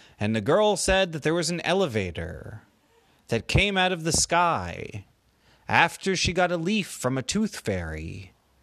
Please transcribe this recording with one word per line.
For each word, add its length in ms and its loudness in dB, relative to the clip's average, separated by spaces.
And 160 0
the 40 -2
girl 360 4
said 340 2
that 140 -6
there 100 2
was 160 0
an 120 -4
elevator 1000 -2
that 220 -2
came 280 4
out 140 4
of 140 -4
the 80 0
sky 920 0
after 460 2
she 180 0
got 200 2
a 40 0
leaf 300 0
from 320 -4
a 40 -2
tooth 360 -2
fairy, 720 -6